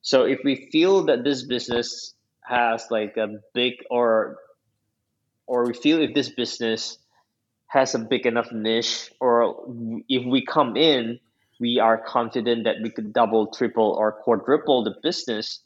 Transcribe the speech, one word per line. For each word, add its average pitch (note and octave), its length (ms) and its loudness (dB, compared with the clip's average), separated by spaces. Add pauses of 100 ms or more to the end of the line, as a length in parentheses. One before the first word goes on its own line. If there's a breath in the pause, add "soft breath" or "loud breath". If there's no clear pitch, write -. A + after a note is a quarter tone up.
So B2+ 220 4
if C3 180 0
we C3+ 280 -2
feel F3 340 4
that B2 180 2
this C3+ 180 0
business A#2+ 720 -6 (300)
has, A#2+ 480 0
like, G#2+ 260 -2
a G#2+ 200 -4 (180)
big B2 180 0 (160)
or, A2+ 480 2 (1080)
or B2 180 0
we A#2+ 80 -2
feel D#3 260 2
if D3 140 0
this C#3+ 160 0
business - 720 -4 (760)
has C3 180 2
a A#2+ 60 -2
big B2 260 -2
enough A#2 260 0
niche, A2+ 680 -2
or A#2 340 2 (140)
w-, A#2 420 -8
if B2+ 160 0
we B2+ 200 2
come B2+ 300 2
in, B2 440 2 (400)
we A#2+ 280 0
are A2+ 100 4
confident A#2 640 -2
that G#2+ 180 0
we A2+ 80 -6
could G#2+ 240 -10
double, A2 340 4 (100)
triple, A2+ 320 2 (100)
or G#2+ 120 2 (120)
quadruple C3 600 2
the G#2 200 -4
business - 640 -6